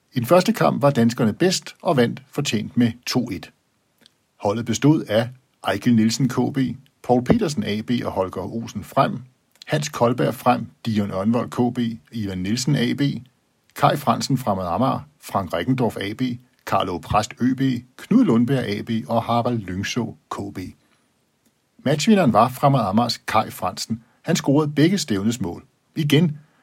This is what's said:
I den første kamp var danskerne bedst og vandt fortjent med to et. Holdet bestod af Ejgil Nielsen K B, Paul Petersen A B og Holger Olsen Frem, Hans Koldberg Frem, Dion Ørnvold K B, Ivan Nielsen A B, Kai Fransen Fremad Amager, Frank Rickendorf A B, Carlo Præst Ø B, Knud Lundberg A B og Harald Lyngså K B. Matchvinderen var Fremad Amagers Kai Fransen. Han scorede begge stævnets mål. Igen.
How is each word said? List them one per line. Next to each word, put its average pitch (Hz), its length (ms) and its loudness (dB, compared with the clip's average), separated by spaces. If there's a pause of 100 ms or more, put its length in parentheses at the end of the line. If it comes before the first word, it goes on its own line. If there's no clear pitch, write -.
(140)
I 127 60 -2
den 117 60 -2
første 180 280 4
kamp 120 280 0
var 143 80 4
danskerne 117 440 2
bedst - 480 -2
og 165 160 0
vandt 117 240 0 (100)
fortjent 120 460 -4
med 120 140 4 (140)
to - 260 -2
et. 87 200 -10 (920)
Holdet 110 240 -2
bestod 143 380 2
af 104 260 0 (340)
Ejgil 107 320 2
Nielsen 113 340 2
K - 60 -4 (180)
B, - 40 -6 (460)
Paul 123 200 2
Petersen 151 400 2
A 104 240 -4
B - 40 -4 (120)
og - 80 -4
Holger 95 440 -4
Olsen 117 280 -8
Frem, - 340 0 (480)
Hans 151 240 -4
Koldberg 120 440 0
Frem, - 340 0 (180)
Dion 104 260 -2
Ørnvold 107 380 -2
K 120 260 0
B, 127 40 -2 (320)
Ivan 101 260 -6
Nielsen 110 380 0
A 123 180 0
B, 127 80 -4 (760)
Kai 143 220 2
Fransen 120 400 -2
Fremad 98 300 -2
Amager, 113 320 -2 (220)
Frank 92 320 -6
Rickendorf 113 440 -2
A 101 160 -6
B, 120 80 -10 (440)
Carlo 95 320 -2
Præst - 420 -2
Ø 127 140 2
B, 127 80 -4 (360)
Knud 240 280 4
Lundberg 120 380 2
A 104 180 -4
B 107 80 -10 (180)
og 123 160 0
Harald 120 340 0
Lyngså 95 600 -6 (140)
K - 60 -6 (160)
B. 101 60 -10 (1200)
Matchvinderen 156 500 4
var 104 160 6
Fremad 139 300 2
Amagers 110 380 0
Kai 107 340 -2
Fransen. - 520 -8 (180)
Han 165 140 0
scorede 147 360 2
begge 165 260 4
stævnets 107 440 -2
mål. 85 220 -8 (320)
Igen. 147 420 2 (260)